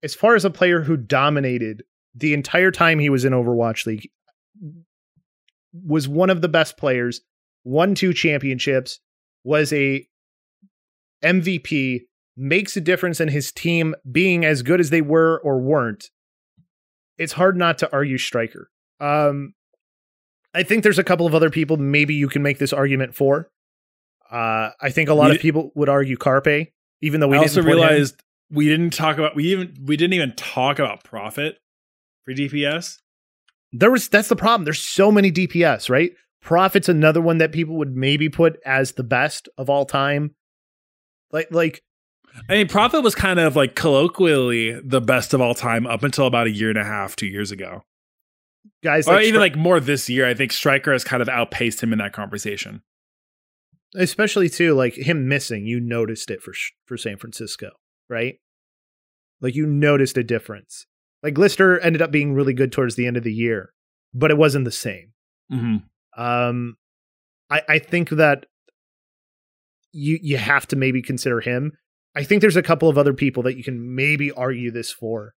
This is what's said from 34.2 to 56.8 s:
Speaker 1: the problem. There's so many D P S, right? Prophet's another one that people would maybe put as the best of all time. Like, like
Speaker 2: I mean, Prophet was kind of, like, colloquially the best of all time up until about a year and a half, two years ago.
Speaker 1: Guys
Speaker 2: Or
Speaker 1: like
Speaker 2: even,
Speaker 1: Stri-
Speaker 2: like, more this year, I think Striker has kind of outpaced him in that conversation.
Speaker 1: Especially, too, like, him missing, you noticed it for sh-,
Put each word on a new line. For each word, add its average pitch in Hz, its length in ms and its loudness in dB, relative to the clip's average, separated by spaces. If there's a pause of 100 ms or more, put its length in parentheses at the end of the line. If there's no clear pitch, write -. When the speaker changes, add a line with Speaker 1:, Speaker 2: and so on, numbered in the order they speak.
Speaker 1:
the 233 60 4
problem. 214 300 0
There's 151 180 -6
so 196 300 4
many 196 180 6
D 175 160 0
P 170 160 0
S, 143 280 0
right? 165 220 4 (280)
Prophet's 185 480 2
another 156 320 4
one 165 180 2
that 160 140 2
people 160 240 -4
would 143 180 -4
maybe 143 360 0
put 165 340 2
as 135 280 0
the 127 120 -6
best 127 540 -2
of 135 120 -4
all 139 140 2
time. 143 500 -2 (960)
Like, 160 220 -6
like 165 300 -2 (680)
Speaker 2:
I 190 60 2
mean, 208 140 2
Prophet 240 340 2
was 226 120 2
kind 185 240 0
of, 156 180 2
like, 135 180 2
colloquially 139 1080 2
the 131 220 0
best 123 320 0
of 131 80 2
all 120 120 2
time 117 320 -2
up 117 160 -4
until 139 240 0
about 120 200 2
a 113 40 -2
year 110 200 -2
and 107 80 -2
a 104 60 -2
half, 101 300 -8
two 107 120 -10
years 98 240 -8
ago. 92 320 -14 (1000)
Speaker 1:
Guys 151 240 0
Speaker 2:
Or 170 100 6
Speaker 1:
like 214 100 6
Speaker 2:
even, 220 120 4
Speaker 1:
Stri- 208 40 6
Speaker 2:
like, 160 140 2
more 170 240 4
this 135 280 -4
year, 127 180 2
I 123 60 0
think 120 180 -2
Striker 139 420 0
has 127 120 -2
kind 127 160 -2
of 117 80 -2
outpaced 120 540 -4
him 117 100 -2
in 110 60 -2
that 101 160 -6
conversation. 104 680 -12 (1120)
Speaker 1:
Especially, 190 540 0
too, 170 240 2
like, 131 220 2
him 135 340 -2
missing, 120 380 -4
you 117 120 -4
noticed 117 520 -6
it 95 100 -10
for 92 140 -18
sh-, - 180 -10 (140)